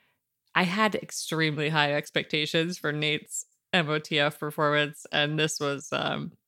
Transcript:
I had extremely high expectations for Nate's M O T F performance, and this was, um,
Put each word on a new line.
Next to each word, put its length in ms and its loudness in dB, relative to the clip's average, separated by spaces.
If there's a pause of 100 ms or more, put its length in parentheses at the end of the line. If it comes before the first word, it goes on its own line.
(540)
I 100 4
had 300 2
extremely 760 -2
high 240 4
expectations 840 0
for 140 -2
Nate's 540 -2 (260)
M 160 2
O 100 0
T 220 -2
F 180 0
performance, 720 0
and 280 0
this 200 0
was, 340 -2
um, 400 -2 (160)